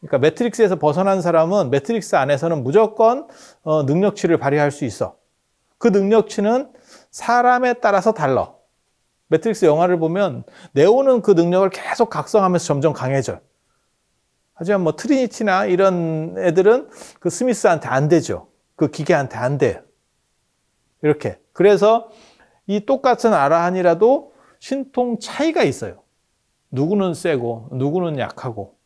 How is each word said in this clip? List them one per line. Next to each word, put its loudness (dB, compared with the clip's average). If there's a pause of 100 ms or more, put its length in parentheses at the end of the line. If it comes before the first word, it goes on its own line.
그러니까 -2
매트릭스에서 0
벗어난 0
사람은 0
매트릭스 -2
안에서는 0
무조건, 2 (360)
어, 0
능력치를 0
발휘할 0
수 -8
있어. -8 (640)
그 2
능력치는 0 (380)
사람에 0
따라서 0
달라. -2 (760)
매트릭스 0
영화를 4
보면 -2 (300)
네오는 4
그 2
능력을 2
계속 -4
각성하면서 0
점점 0
강해져요. -4 (1120)
하지만 -2
뭐 -2
트리니티나 -2
이런 0
애들은 2 (300)
그 -4
스미스한테 0
안 0
되죠. 0 (260)
그 -2
기계한테 -2
안 -2
돼요. -2 (1200)
이렇게. -2 (140)
그래서 4 (580)
이 -4
똑같은 0
아라한이라도 2 (260)
신통 -6
차이가 -2
있어요. -6 (680)
누구는 -2
세고 -4
누구는 -2
약하고. -10 (100)